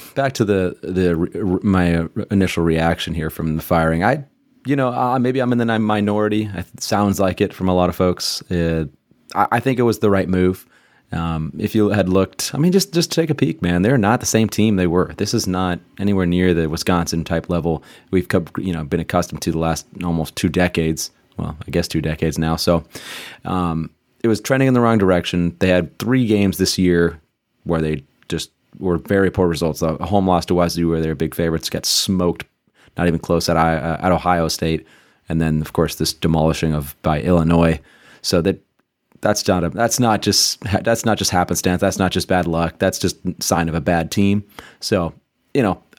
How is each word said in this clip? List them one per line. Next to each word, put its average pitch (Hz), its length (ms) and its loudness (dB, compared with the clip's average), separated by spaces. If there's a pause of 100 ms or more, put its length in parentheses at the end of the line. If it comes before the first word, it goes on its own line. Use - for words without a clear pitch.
(160)
back 135 160 -2
to - 120 0
the, 95 380 0
the 90 320 0
re-, 82 180 -2
re-, 92 300 -2
my, 90 320 4
uh, 82 140 -2 (240)
initial 92 320 2
reaction 82 500 0
here 78 160 -4
from 80 240 -4
the 78 80 -4
firing. 82 400 2
I, 135 220 0 (420)
you 135 80 0
know, 131 180 0
uh, 123 280 0
maybe 127 180 0
I'm 123 140 0
in 120 60 2
the 120 60 2
ni-, 113 140 0
minority. 107 720 0
It - 300 -10
sounds 104 380 2
like 92 200 2
it 98 140 0
from 92 140 -2
a 92 60 4
lot 90 140 4
of 90 60 -2
folks. - 560 -2
Uh, 82 360 0 (500)
I, 101 160 2
I 120 80 2
think 131 180 0
it 123 40 2
was 113 180 2
the 107 100 2
right 95 180 2
move. 92 380 0 (460)
Um, 82 440 -4
if 104 200 -4
you 104 140 4
had 98 180 2
looked, 95 440 0
I 139 60 -4
mean, 175 140 2
just, 196 200 0
just 165 200 -2
take 165 180 0
a 151 60 0
peek, 151 260 -2
man. 87 200 2
They're 123 140 4
not 113 220 2
the - 80 -8
same 110 220 2
team 107 260 2
they 92 140 2
were. 85 300 0
This 104 160 -4
is 101 120 -2
not 90 320 -2 (220)
anywhere 98 260 0
near 90 260 4
the 82 160 0
Wisconsin 85 540 -2
type 80 260 -4
level 82 360 -2 (260)
we've 90 160 0
co-, 90 180 0 (140)
you 92 140 -4
know, 82 100 -6
been 76 160 -4
accustomed 82 440 -2
to 85 100 -2
the 80 60 -2
last 80 280 -2 (160)
almost 82 320 -4
two - 140 0
decades. 82 640 -2 (240)
Well, 78 280 -6
I - 60 -14
guess 87 160 0
two 82 140 -4
decades 78 380 -2
now. 80 180 0
So, 85 260 2 (640)
um, 85 460 -4 (340)
it 113 40 2
was 107 120 2
trending 135 260 2
in 127 80 4
the 123 60 4
wrong 113 180 4
direction. 87 600 2
They 92 80 2
had 90 320 2
three 123 260 0
games 101 320 2
this 95 180 0
year 87 440 2 (420)
where 82 180 -2
they 78 220 -4 (260)
just - 220 -6 (300)
were 87 180 0
very 95 320 2
poor 92 160 2
results. 80 360 -2
A 78 220 -2
home 95 220 0
loss 87 200 2
to 90 80 0
Wazoo, 85 340 0
where 82 120 0
they 80 60 -2
were 80 80 -2
big 78 200 -4
favorites, 82 360 -2
got - 160 -6
smoked, 90 580 0 (520)
not 87 100 0
even 80 140 0
close 85 280 0
at 82 80 0
I-, 80 200 2
uh, 78 240 -4
at 92 100 0
Ohio 85 380 2
State, 80 360 -2 (440)
and 80 120 0
then 78 200 0
of 76 140 -8
course 80 200 0
this - 180 -4
demolishing 80 600 0
of 73 300 -6
by 78 180 0
Illinois. 82 580 4 (440)
So 90 180 0
that, 92 180 0 (640)
that's - 260 0
not 90 160 2
a, 82 60 0
that's 113 320 -2
not 110 220 2
just - 420 0
ha-, 92 180 0
that's 113 220 0
not 107 140 2
just 98 120 -4
happenstance. 90 500 0
That's 95 180 0
not 92 120 2
just 87 160 -2
bad 90 200 0
luck. 82 320 -2
That's 95 200 0
just - 200 -2 (240)
sign 85 260 0
of 78 60 -4
a 82 60 -2
bad 82 300 0
team. 101 320 0 (380)
So, 85 320 -2 (400)
you 139 100 2
know, 95 200 0 (160)